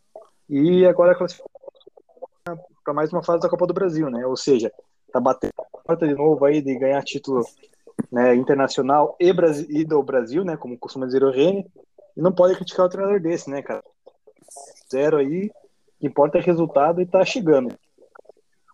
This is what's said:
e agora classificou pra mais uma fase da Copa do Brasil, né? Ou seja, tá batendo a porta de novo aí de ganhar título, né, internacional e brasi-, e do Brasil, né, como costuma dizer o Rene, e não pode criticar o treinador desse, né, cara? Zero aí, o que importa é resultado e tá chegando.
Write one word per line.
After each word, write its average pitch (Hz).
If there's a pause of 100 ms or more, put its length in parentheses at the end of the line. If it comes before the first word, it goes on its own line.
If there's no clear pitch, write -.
(480)
e 170
agora 175
classificou 180 (1400)
pra 147
mais 156
uma 170
fase 170
da 175
Copa 170
do 180
Brasil, 160
né? 120
Ou 131
seja, 117 (400)
tá 127
batendo 131
a -
porta 165
de 143
novo 143
aí 151
de 135
ganhar 135
título, 135 (640)
né, 123
internacional 139
e 180
brasi-, 160
e 151
do 151
Brasil, 131
né, 165
como 123
costuma 131
dizer 131
o 135
Rene, 175 (460)
e -
não 180
pode 180
criticar 185
o -
treinador 196
desse, 160
né, 139
cara? 107 (1080)
Zero 147
aí, 160
o -
que 147
importa 147
é -
resultado 165
e 185
tá 190
chegando. 151 (1000)